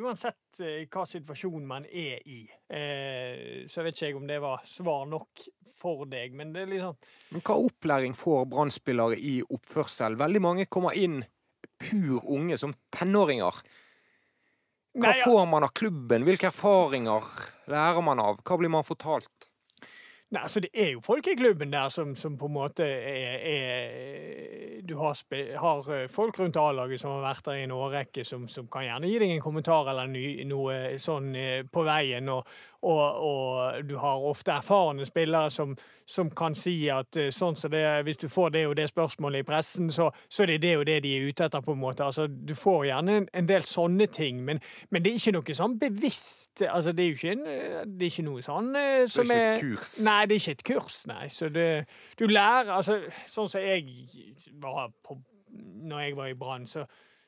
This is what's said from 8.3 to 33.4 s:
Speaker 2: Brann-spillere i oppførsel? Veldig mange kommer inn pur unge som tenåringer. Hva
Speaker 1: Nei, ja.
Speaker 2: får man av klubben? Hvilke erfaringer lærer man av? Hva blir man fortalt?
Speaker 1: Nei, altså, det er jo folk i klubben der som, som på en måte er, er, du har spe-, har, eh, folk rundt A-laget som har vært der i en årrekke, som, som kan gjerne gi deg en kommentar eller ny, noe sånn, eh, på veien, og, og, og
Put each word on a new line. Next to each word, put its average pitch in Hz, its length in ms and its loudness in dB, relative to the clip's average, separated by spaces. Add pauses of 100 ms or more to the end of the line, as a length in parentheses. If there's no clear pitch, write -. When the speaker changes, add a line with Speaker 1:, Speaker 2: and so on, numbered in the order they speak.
Speaker 2:
Brann-spillere 123 720 2
i 135 240 0
oppførsel? 117 720 -2
Veldig 180 320 4
mange 185 160 2
kommer 190 320 0
inn 175 220 2 (580)
pur 147 540 0
unge 160 260 0
som 147 160 -6 (160)
tenåringer. 165 720 2 (1300)
Hva 233 160 6
Speaker 1:
Nei, 262 80 4
ja. 247 80 6
Speaker 2:
får 214 180 10
man 156 160 4
av 139 140 2
klubben? 131 500 2
Hvilke 185 240 4
erfaringer 135 760 4 (440)
lærer 165 320 2
man 143 160 4
av? 104 240 2
Hva 180 160 2
blir 165 140 2
man 156 140 2
fortalt? - 680 -6 (840)
Speaker 1:
Nei, 165 80 -2
altså, 165 160 -4
det 180 160 -4
er 208 220 2
jo 113 100 -12
folk 285 240 0
i 370 80 2
klubben 180 320 4
der 139 240 0
som, 143 240 -4
som 156 200 -6
på 147 100 -4
en 147 80 -4
måte 143 260 -2
er, 131 540 -4 (100)
er, 131 1400 -6
du 165 160 -10
har 147 160 0
spe-, 135 400 -8
har, 147 400 0
eh, 131 160 -4
folk 214 320 -2
rundt 170 160 0
A-laget 135 400 0
som 139 160 -6
har 139 140 -4
vært - 180 -6
der 139 140 -4
i 135 80 -6
en 127 80 -6
årrekke, 135 500 -4
som, 123 240 -10
som 123 160 -14
kan 131 220 -8
gjerne 127 180 -4
gi 226 160 2
deg 180 140 2
en 151 80 -4
kommentar 156 480 2
eller 131 180 -4
ny, 131 140 -6 (260)
noe 131 480 -4
sånn, 139 400 -4
eh, 131 220 -2 (100)
på 170 160 2
veien, 135 480 2
og, 127 80 -2 (440)
og, 156 180 4 (180)
og 131 640 -2